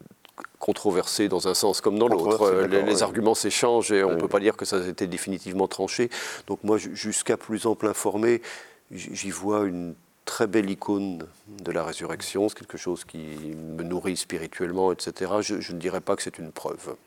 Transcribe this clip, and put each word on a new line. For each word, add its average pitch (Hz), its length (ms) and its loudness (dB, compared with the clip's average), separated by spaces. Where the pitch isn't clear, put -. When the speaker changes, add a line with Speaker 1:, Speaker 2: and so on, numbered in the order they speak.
Speaker 1:
controversé 98 720 2
dans 90 180 0
un 92 60 4
sens 95 280 2
comme 104 160 2
dans 113 100 6
l'autre. 98 160 4
Speaker 2:
Controversé, 104 320 6
Speaker 1:
Euh, 92 60 6
les, 98 60 4
Speaker 2:
d'accord, 98 200 4
Speaker 1:
les 104 80 4
Speaker 2:
ouais. 98 80 4
Speaker 1:
arguments 107 320 4
s'échangent 113 560 2
et 98 120 6
on 95 80 4
Speaker 2:
Oui. 85 60 2
Speaker 1:
peut 85 100 2
pas 101 120 2
dire 104 160 4
que - 100 -8
ça 101 120 0
a 90 100 0
été 92 200 -2
définitivement 92 600 -2
tranché. 95 420 -2
Donc 98 160 -4
moi, 107 140 6
ju-, 95 180 -6
jusqu'à 107 420 -2
plus 107 280 -4
ample 107 220 2
informé, 110 540 2
j-, - 220 -12
j'y 98 180 -8
vois 101 340 0
une 87 300 -4
très - 200 0
belle 98 240 4
icône 98 560 -2
de 98 240 -8
la 85 120 -2
résurrection. 82 640 -2
C'est - 100 -10
quelque - 180 -14
chose 87 260 -6
qui 78 520 -12
me 80 280 -8
nourrit 87 340 -4
spirituellement, 90 720 -2
et 87 80 0
cetera. 95 420 -2
Je, 101 180 -4
je 90 140 -8
ne 87 60 -8
dirais 87 220 -4
pas 101 140 0
que - 60 -2
c'est - 160 -10
une 78 140 -12
preuve. - 440 -10